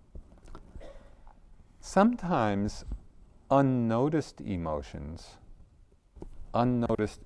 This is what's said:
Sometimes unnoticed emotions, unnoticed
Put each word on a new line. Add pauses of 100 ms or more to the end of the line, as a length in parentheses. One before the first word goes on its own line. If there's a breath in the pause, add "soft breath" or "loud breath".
(1800 loud breath)
Sometimes (640)
unnoticed
emotions, (1160)
unnoticed